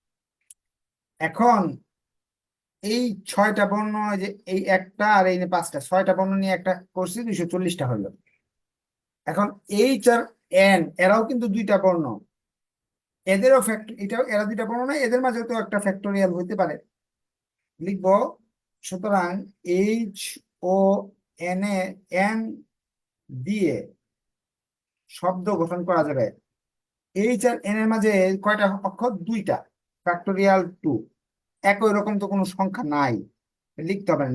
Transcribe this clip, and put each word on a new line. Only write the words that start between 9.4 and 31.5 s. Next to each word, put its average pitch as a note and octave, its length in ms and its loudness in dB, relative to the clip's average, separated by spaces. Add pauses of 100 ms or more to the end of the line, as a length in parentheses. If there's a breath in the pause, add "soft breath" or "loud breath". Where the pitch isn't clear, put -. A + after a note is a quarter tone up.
এইচ B3+ 220 2 (100)
আর A#3+ 80 0 (460)
এন, F#3+ 120 6 (240)
এরাও G#3+ 260 4
কিন্তু A#3+ 240 -2
দুইটা G#3 300 0
বর্ণ, E3+ 220 2 (1200)
এদেরও B3 420 6
ফ্যাক্ট-, A3 360 -6
এটাও, A3+ 280 -2
এরা G#3 180 2
দুইটা A3+ 180 -4
বর্ণ A#3+ 220 -4
না, D4+ 40 -2 (120)
এদের B3 180 2
মাঝেও A#3 260 -2
তো A#3+ 40 -4 (100)
একটা G#3 220 -4
factorial G3 520 0
হইতে F#3 220 -6
পারে, D#3 140 0 (1040)
লিখব। F#3 260 -4 (840)
সুতরাং F#3 420 -2 (500)
এইচ G#3+ 380 -2 (560)
ও - 20 4 (720)
এন F#3 120 -4 (140)
এ, - 20 0 (480)
এন A3 120 -2 (920)
দিয়ে D3 440 -2 (1400)
শব্দ F#3 280 -2 (140)
গঠন F3 280 -2
করা E3+ 200 2
যাবে। C3 180 0 (880)
এইচ G#3+ 340 0
আর A#3+ 60 -4 (140)
এন G#3+ 120 0
এর A3 120 2
মাঝে G#3+ 180 2 (320)
কয়টা G#3 220 2 (220)
অক্ষর? A#3 240 -4 (160)
দুইটা, A3 280 -2 (500)
factorial F#3+ 560 2 (200)
two। C3+ 160 0 (640)